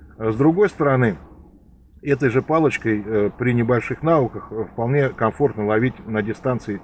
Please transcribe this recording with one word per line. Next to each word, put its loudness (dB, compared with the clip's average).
А -2
с -4
другой 4
стороны, 2
этой 0
же 2
палочкой, 0
э, 0
при -2
небольших 0
навыках, 0
э, -6
вполне 0
комфортно 0
ловить 0
на -2
дистанции -6